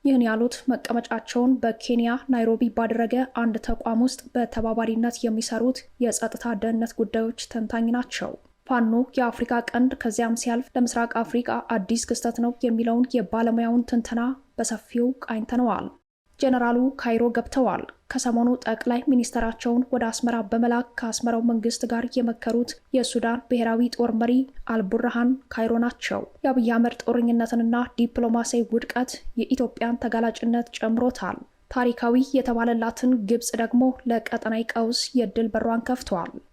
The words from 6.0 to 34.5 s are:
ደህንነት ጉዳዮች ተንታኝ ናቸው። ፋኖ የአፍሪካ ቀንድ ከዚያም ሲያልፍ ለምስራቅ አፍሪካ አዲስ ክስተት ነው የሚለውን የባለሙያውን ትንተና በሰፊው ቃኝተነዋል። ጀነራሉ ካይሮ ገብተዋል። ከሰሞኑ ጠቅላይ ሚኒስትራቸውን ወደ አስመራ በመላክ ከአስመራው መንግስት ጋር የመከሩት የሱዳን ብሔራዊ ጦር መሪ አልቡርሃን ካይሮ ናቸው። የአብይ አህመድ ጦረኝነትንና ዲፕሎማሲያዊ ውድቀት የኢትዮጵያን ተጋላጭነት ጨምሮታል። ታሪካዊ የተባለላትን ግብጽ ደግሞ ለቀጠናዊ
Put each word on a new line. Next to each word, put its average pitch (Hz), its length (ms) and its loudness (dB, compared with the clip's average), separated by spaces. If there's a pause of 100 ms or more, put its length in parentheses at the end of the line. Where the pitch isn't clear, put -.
ደህንነት 226 400 -2
ጉዳዮች 226 540 -2
ተንታኝ 226 400 -2
ናቸው። - 440 -4 (320)
ፋኖ 233 280 2 (200)
የአፍሪካ 240 400 0 (120)
ቀንድ 254 320 2
ከዚያም 233 400 -2
ሲያልፍ 240 340 -2
ለምስራቅ 233 460 0
አፍሪካ 240 420 -2 (100)
አዲስ 226 360 -2
ክስተት 233 340 -2
ነው 240 220 0
የሚለውን 233 500 2
የባለሙያውን 233 760 2
ትንተና 233 340 0 (320)
በሰፊው 233 540 -2 (140)
ቃኝተነዋል። 226 680 -2 (520)
ጀነራሉ 240 380 2 (180)
ካይሮ 233 340 0
ገብተዋል። 233 520 0 (260)
ከሰሞኑ 240 420 2 (100)
ጠቅላይ 240 480 -2
ሚኒስትራቸውን 240 800 0
ወደ 240 180 0
አስመራ 233 380 -2
በመላክ 240 520 0
ከአስመራው 233 460 -2
መንግስት 233 460 0
ጋር 233 240 -2
የመከሩት 233 600 -2 (220)
የሱዳን 233 520 0
ብሔራዊ 233 440 2
ጦር 240 240 0
መሪ 233 200 2 (360)
አልቡርሃን 233 640 2 (180)
ካይሮ 226 300 -2
ናቸው። - 420 -2 (180)
የአብይ 254 300 2
አህመድ 233 300 4
ጦረኝነትንና 233 760 2 (200)
ዲፕሎማሲያዊ 233 720 0
ውድቀት 240 440 -2 (240)
የኢትዮጵያን 233 640 -2
ተጋላጭነት 233 760 0
ጨምሮታል። 226 640 -2 (320)
ታሪካዊ 240 440 2 (180)
የተባለላትን 233 760 0 (140)
ግብጽ 233 320 0
ደግሞ 233 260 2 (220)
ለቀጠናዊ 226 640 -2